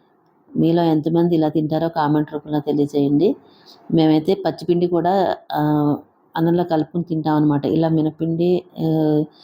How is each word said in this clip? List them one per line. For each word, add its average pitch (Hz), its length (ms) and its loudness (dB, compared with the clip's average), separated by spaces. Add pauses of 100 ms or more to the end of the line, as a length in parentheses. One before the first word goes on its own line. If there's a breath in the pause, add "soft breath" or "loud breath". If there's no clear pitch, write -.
(580 soft breath)
మీలో 165 260 2
ఎంతమంది 165 520 0
ఇలా 156 140 2
తింటారో 156 400 -2
కామెంట్ 151 440 -2
రూపంలో 151 260 -4
తెలియజేయండి. 147 760 0 (580 loud breath)
మేమైతే 156 400 4
పచ్చిపిండి 175 540 -2
కూడా, 175 500 0 (140)
ఆ, 151 100 -2 (760)
అన్నంలో 170 260 2
కలుపుకొని 170 400 -2
తింటాం 156 320 -2
అనమాట. 147 300 2
ఇలా 160 240 0
మినపిండి, 165 720 -2 (160)
ఆ, 156 440 0 (200 loud breath)